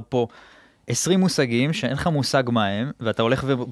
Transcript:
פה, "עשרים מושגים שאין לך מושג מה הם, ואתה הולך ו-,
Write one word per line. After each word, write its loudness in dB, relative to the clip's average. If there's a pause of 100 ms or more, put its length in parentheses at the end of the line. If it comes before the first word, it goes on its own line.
פה, 0 (600)
"עשרים 0
מושגים 2
שאין -4
לך -2
מושג 2 (100)
מה 2
הם, -2 (100)
ואתה -2
הולך 2
ו-, 0